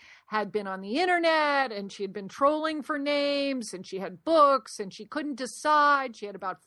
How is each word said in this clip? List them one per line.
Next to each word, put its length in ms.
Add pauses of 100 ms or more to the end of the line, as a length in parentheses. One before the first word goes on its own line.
(260)
had 260
been 160
on 120
the 200
internet 720
and 180
she 140
had 80
been 160
trolling 540
for 160
names, 720
and 140
she 120
had 260
books, 540
and 160
she 120
couldn't 300
decide. 800
She 100
had 100
about 300